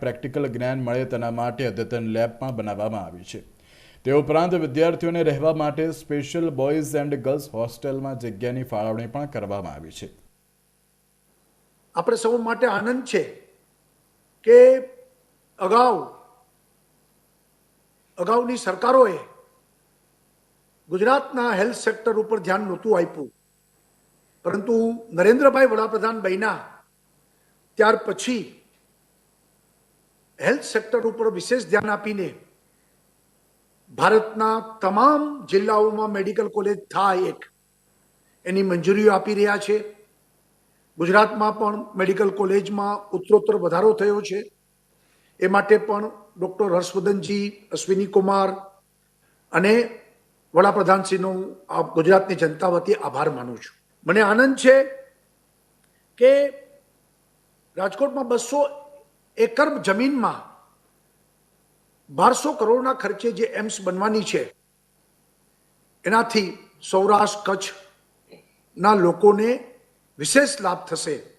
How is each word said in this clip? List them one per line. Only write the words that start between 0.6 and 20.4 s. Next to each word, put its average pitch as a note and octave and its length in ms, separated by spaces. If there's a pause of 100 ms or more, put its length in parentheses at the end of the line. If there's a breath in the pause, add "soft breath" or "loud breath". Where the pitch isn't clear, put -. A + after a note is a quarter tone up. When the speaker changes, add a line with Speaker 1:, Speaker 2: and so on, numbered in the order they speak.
Speaker 1:
મળે B2 260
તેના A#2 180
માટે A#2+ 380
અદ્યતન A2+ 480
લેબ A#2 240
પણ C3 180
બનાવવામાં G#2 480
આવી F2 240
છે. G#2+ 100 (640 soft breath)
તે C#3 140
ઉપરાંત D#3 340 (120)
વિદ્યાર્થીઓને E3 580
રહેવા D3+ 320
માટે D#3 320 (140)
સ્પેશિયલ D3 460 (120)
બોયઝ C#3+ 420
એન્ડ C#3+ 240
ગર્લ્સ C#3 300
હોસ્ટેલમાં C3+ 680
જગ્યાની A#2+ 480
ફાળવણી A2 460
પણ C#3+ 180
કરવામાં G2 460
આવી D#2 180
છે. - 140 (1800)
Speaker 2:
આપણે - 300
સૌ A3+ 160
માટે A3+ 280
આનંદ A3 380
છે E3+ 160 (1200)
કે A#3+ 160 (1000)
અગાઉ, A3 380 (2250)
અગાઉની A#3 500
સરકારોએ G#3 520 (1700)